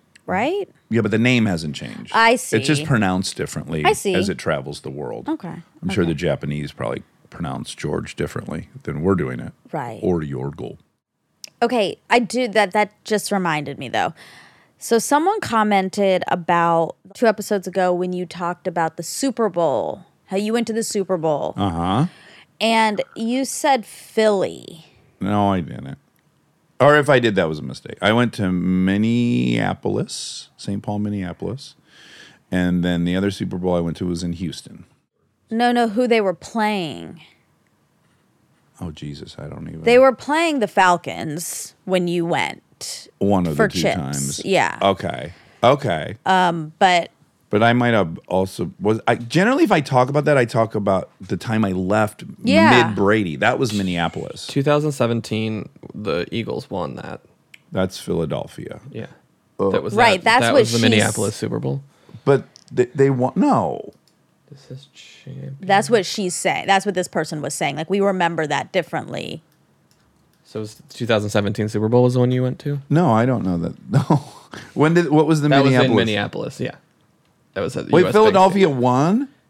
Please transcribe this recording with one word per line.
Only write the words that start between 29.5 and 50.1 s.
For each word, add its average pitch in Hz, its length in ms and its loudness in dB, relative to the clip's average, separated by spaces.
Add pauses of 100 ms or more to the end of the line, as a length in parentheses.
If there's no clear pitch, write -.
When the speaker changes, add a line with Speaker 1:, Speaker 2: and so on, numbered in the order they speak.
Speaker 2:
Saint 101 260 -8
Paul, 104 160 -6
Minneapolis. 101 760 -8 (760)
And 90 340 0
then 87 200 0
the 87 120 0
other 98 140 0
Super 95 260 -6
Bowl 90 200 -2
I 85 40 0
went 85 180 -4
to 92 80 -4
was 87 160 -4
in 85 120 -4
Houston. 82 500 -10 (680)
Speaker 1:
No, 240 220 2
no, 240 160 2
who 233 180 0
they 226 140 2
were 190 140 0
playing. 170 880 -6 (1600)
Speaker 2:
Oh, 87 100 -10
Jesus, 73 480 -14
I 76 100 -12
don't 73 200 -12
even 80 140 -12
Speaker 1:
They 240 160 4
were 262 160 6
playing 311 440 -2
the 208 100 0
Falcons 165 1040 0 (120)
when 180 220 0
you 175 180 0
went - 840 -6 (100)
Speaker 2:
One 98 280 2
of 76 100 -2
Speaker 1:
for 98 120 2
Speaker 2:
the - 40 -8
two 92 100 -4
Speaker 1:
chips. - 140 0
Speaker 2:
times. 69 480 -6
Speaker 1:
Yeah. 156 380 0
Speaker 2:
Okay. 92 500 -2 (320)
Okay. 113 520 2 (100)
Speaker 1:
Um, 170 520 0
but 180 320 4 (380)
Speaker 2:
But 104 140 0
I 117 100 6
might 120 220 2
have 85 240 0 (100)
also 95 500 -2
was 110 300 0
I 120 60 4
generally 196 500 2
if 214 80 2
I 165 80 4
talk 127 300 2